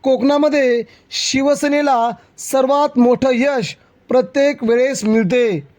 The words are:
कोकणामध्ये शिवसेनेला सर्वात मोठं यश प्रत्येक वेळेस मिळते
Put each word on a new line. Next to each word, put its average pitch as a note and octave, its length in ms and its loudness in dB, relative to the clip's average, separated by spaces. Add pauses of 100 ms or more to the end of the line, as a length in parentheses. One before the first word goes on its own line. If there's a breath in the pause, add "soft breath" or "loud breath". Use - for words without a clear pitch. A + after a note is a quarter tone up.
कोकणामध्ये C4+ 800 0 (260 soft breath)
शिवसेनेला C#4 1000 -2 (280 soft breath)
सर्वात C#4 600 0
मोठं B3 340 2
यश B3+ 440 -2 (320 soft breath)
प्रत्येक B3+ 560 0
वेळेस A#3+ 400 0
मिळते A3 640 0 (100)